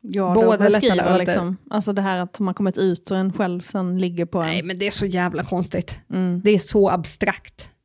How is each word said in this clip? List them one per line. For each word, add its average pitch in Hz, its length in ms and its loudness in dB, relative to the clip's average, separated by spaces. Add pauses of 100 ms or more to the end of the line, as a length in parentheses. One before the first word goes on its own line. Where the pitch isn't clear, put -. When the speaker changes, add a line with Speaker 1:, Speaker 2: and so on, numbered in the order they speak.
Speaker 1:
Ja, 185 300 0
Speaker 2:
båda 226 120 6
Speaker 1:
båda 220 100 6 (120)
Speaker 2:
lättarna 208 120 4
Speaker 1:
beskriver 185 300 2
Speaker 2:
var 185 80 4
lite 180 140 0
Speaker 1:
liksom, 180 240 -2 (140)
alltså 208 220 -2
det 196 100 0
här 190 160 0
att 180 220 -6
man 190 140 0
kommit 190 240 -2
ut 185 320 0
och 190 60 0
en 190 160 0
själv 180 280 -2
sen 185 380 -4
ligger 175 260 -2
på 175 140 -4
en. 165 80 0
Speaker 2:
Nej, 160 160 -2
men 180 160 -8
det 196 80 -2
är 202 40 0
så 202 160 -4
jävla 180 380 0
konstigt. 180 540 -4 (120)
Speaker 1:
Mm. 180 340 0
Speaker 2:
Det 208 60 6
är 208 80 6
så 196 320 2
abstrakt. - 800 -4 (160)